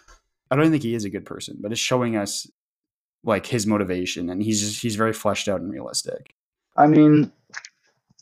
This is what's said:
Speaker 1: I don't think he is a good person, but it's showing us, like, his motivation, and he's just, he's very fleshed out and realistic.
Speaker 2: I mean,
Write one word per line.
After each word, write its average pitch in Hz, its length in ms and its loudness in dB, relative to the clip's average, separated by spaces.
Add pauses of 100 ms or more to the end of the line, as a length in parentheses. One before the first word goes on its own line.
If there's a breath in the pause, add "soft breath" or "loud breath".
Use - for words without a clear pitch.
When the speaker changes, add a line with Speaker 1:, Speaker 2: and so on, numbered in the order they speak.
(500 soft breath)
Speaker 1:
I 131 60 0
don't 160 140 4
think 147 140 0
he 117 100 -2
is 110 100 -4
a 98 60 -6
good 98 160 -8
person, - 340 -14
but 107 120 -6
it's 113 80 -6
showing 120 360 0
us, - 320 -6 (760)
like, 101 220 0
his 110 200 -2
motivation, 90 640 -2
and 92 120 -4
he's 107 180 0
just, 104 200 -6
he's 110 160 -4
very 110 160 0
fleshed 104 360 -4
out 92 120 -2
and 87 100 -10
realistic. - 600 -10 (460)
Speaker 2:
I 143 100 6
mean, 151 440 6 (920)